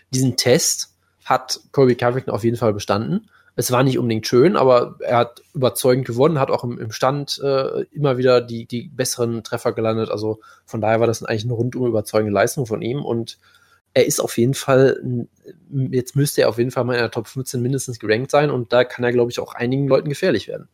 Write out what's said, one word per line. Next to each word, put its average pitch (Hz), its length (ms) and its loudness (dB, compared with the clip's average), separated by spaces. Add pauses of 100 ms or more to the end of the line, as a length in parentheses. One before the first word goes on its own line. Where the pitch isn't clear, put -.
(120)
diesen 131 240 0
Test - 600 0 (280)
hat - 360 -2 (100)
Colby 131 240 4
Covington 123 400 -2
auf 107 80 -4
jeden 117 140 2
Fall 110 180 2
bestanden. 117 560 -2 (240)
Es - 160 -4
war 123 140 4
nicht 127 140 0
unbedingt 113 280 -2
schön, 143 300 6
aber 127 440 4
er 117 180 0
hat - 240 -2 (120)
überzeugend 127 500 2
gewonnen, 135 360 2
hat - 100 0
auch - 140 -2
im, 123 140 -8
im 113 120 -10
Stand, 139 540 -2
äh, 135 380 -2 (100)
immer 139 260 0
wieder 127 220 4
die, 117 260 -8
die 117 220 -10
besseren 120 560 -4
Treffer 120 280 -4
gelandet. 110 380 -2
Also 107 300 -4 (260)
von 113 140 -8
daher 110 180 2
war 113 80 2
das 113 160 -2
eigentlich 110 220 -4
eine 123 100 -4
rundum 123 320 0
überzeugende 110 480 0
Leistung 117 320 2
von 107 160 -4
ihm 131 220 -6
und 113 340 -4 (560)
er 127 100 4
ist - 160 0
auf - 160 -6
jeden 120 160 2
Fall 135 500 2
n-, 123 260 -6 (640)
jetzt 123 260 -4
müsste 143 260 2
er 117 80 2
auf 107 80 -4
jeden 123 120 0
Fall 123 140 -2
mal 123 80 -2
in 120 80 0
der 113 100 0
Top 113 180 -8
fünfzehn 127 340 -8
mindestens 127 360 -4
gerankt 110 320 -2
sein 147 200 2
und 123 240 -2
da 123 100 4
kann 123 220 -4
er, 123 60 2
glaub 120 180 2
ich, 110 100 -8
auch - 140 -10
einigen 131 340 -2
Leuten 147 220 2
gefährlich 139 380 -2
werden. - 260 -12